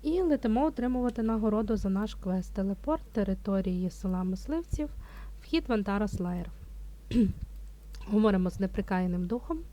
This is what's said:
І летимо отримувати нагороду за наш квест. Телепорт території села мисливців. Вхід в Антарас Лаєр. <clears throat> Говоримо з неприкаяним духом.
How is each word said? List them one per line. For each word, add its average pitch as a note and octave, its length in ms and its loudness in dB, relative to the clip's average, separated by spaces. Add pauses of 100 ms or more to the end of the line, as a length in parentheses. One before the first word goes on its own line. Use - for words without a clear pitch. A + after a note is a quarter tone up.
І D#4+ 200 2
летимо C4+ 440 4
отримувати B3 580 0
нагороду A3 540 2
за G3 120 0
наш F#3+ 260 0
квест. F#3 380 -2
Телепорт G3+ 580 0
території F#3+ 760 0
села F#3 340 -2
мисливців. D4 680 -2 (520)
Вхід D#4+ 260 0
в B3 60 2
Антарас G3+ 460 0
Лаєр. F3 300 -2 (600)
<clears throat> A3+ 60 4 (920)
Говоримо G3+ 420 6
з - 100 -6
неприкаяним F#3 680 0
духом. B3 320 -2 (140)